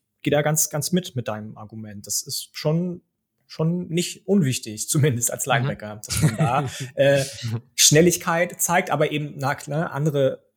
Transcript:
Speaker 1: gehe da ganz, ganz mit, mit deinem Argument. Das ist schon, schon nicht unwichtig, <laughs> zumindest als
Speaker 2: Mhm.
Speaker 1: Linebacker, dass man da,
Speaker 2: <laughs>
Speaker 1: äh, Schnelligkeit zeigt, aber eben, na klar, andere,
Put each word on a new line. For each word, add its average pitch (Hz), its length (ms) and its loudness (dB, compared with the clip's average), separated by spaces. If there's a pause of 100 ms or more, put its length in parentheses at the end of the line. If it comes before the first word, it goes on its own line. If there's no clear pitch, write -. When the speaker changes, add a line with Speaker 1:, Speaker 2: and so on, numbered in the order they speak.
(220)
Speaker 1:
gehe - 80 -2
da 147 140 2
ganz, 151 260 0
ganz 151 220 -4
mit, 180 240 -2
mit 120 120 -6
deinem 107 300 -8
Argument. 107 480 -14
Das - 160 -4
ist - 340 -10
schon, 175 460 -2 (460)
schon 170 400 -2
nicht - 400 -4
unwichtig, 131 640 0
<laughs> - 0 -
zumindest 127 440 2
als - 140 -6
Speaker 2:
Mhm. 127 60 2
Speaker 1:
Linebacker, 107 520 -4
dass - 160 -4
man 147 160 2
da, 139 320 2 (120)
Speaker 2:
<laughs> 127 120 -12
Speaker 1:
äh, 139 320 4 (480)
Schnelligkeit 170 880 4
zeigt, 180 300 0
aber 147 200 2
eben, 147 260 -6
na 139 180 -2
klar, 151 360 -4
andere, 139 540 4 (120)